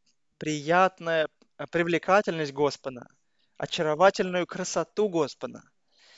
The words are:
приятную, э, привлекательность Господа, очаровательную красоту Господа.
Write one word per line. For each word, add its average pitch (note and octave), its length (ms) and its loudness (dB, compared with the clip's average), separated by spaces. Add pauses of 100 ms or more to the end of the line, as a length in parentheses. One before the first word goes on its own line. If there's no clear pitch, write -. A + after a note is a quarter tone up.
(400)
приятную, D#3+ 880 0 (300)
э, C#3+ 80 -10
привлекательность E3+ 840 0
Господа, C3+ 560 -4 (500)
очаровательную F3+ 880 2
красоту F#3 640 -4
Господа. C3 520 -4 (560)